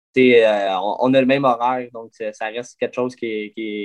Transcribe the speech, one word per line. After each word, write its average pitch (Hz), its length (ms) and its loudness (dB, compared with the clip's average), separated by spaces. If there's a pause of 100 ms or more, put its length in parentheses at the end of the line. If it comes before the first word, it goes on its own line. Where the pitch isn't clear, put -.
(160)
sais, 123 320 6
euh, 101 320 0
on, 101 200 -4
on 131 140 2
a 135 60 4
le 127 80 2
même 139 160 2
horaire, 123 500 0
donc 113 200 -16
ça, 107 200 -10
ça - 140 -10
reste 117 320 -12
quelque 117 160 -6
chose 127 200 -4
qui - 100 -10
est, 107 280 -6
qui 113 80 -12 (240)